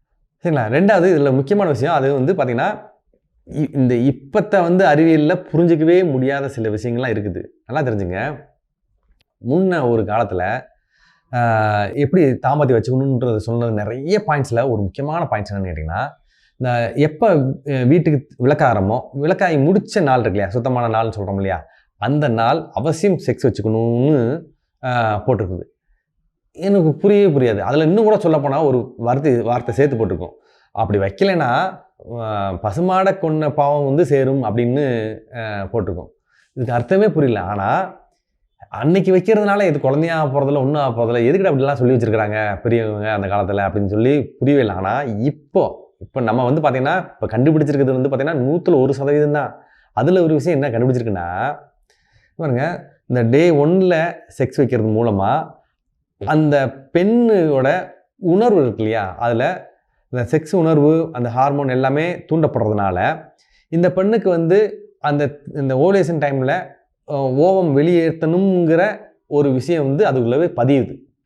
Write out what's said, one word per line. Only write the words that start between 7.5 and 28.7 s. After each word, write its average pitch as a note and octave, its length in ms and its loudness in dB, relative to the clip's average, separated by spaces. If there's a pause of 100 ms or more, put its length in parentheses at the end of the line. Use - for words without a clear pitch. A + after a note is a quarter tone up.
நல்லா C3 260 -4
தெரிஞ்சுங்க. G#2 540 -6 (1040)
முன்ன E3+ 400 2
ஒரு A2+ 140 2
காலத்துல, G#2 580 -2 (720)
ஆ, A2 500 0
எப்படி C#3+ 400 0
தாம்பத்தியம் C3 580 2
வச்சுக்கணுன்றது B2+ 540 -2
சொன்னது A#2 360 -4
நிறைய C3 560 -4
பாயிண்ட்ஸ்ல C3+ 420 0
ஒரு A2 120 -2
முக்கியமான D3 500 -6
பாயிண்ட்ஸ் G2+ 220 -4
என்னன்னு G2 140 -6
கேட்டீங்கன்னா, E2+ 420 -6 (480)
இந்த A#2+ 380 -2
எப்ப, D3+ 340 0 (400)
அ, C3 140 -2
வீட்டுக்கு D3 440 2 (160)
விளக்காரமோ, A#2+ 580 0 (200)
விளக்காய் F3 360 0
முடிச்ச F#3+ 440 2
நாள் C3 180 2
இருக்கு G#2 200 -2
இல்லையா, F#2+ 100 -2
சுத்தமான A#2+ 380 -2
நாள்னு A2+ 300 -2
சொல்றோம் G2 180 -6
இல்லையா, F#2+ 300 -4 (320)
அந்த D3 300 0
நாள் A#2 440 0
அவசியம் D#3+ 460 -2 (100)
செக்ஸ் B2 240 0
வச்சுக்கணும்னு, A#2 920 0 (420)
ஆ, A2+ 440 -2
போட்டிருக்குது. G2 360 -2 (880)
எனக்கு F3 440 2
புரியவே G3+ 420 4
புரியாது. A#2 220 2
அதுல B2+ 240 0
இன்னும் F#3 200 4
கூட G#3+ 120 4
சொல்லப்போனா D3+ 500 0
ஒரு B2+ 320 0